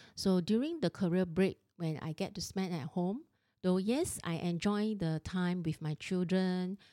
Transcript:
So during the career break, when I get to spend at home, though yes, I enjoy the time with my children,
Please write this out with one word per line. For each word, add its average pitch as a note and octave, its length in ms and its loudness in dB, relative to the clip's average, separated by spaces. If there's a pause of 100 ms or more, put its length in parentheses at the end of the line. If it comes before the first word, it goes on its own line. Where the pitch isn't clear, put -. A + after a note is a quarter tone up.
(160)
So F#3 260 4
during B3+ 380 0
the F3+ 100 2
career F#3 360 2
break, F3+ 340 0 (180)
when D#3+ 240 -2
I D#3+ 120 -6
get - 220 -6
to F3+ 60 -8
spend F#3 320 -4
at E3 160 -4
home, G3 340 -2 (400)
though F#3 140 4
yes, A#3+ 460 0
I E3 120 -4
enjoy G3+ 600 0
the D#3+ 280 -2
time F3+ 400 -2
with D#3+ 180 -2
my D#3 140 -2
children, F#3 800 0 (160)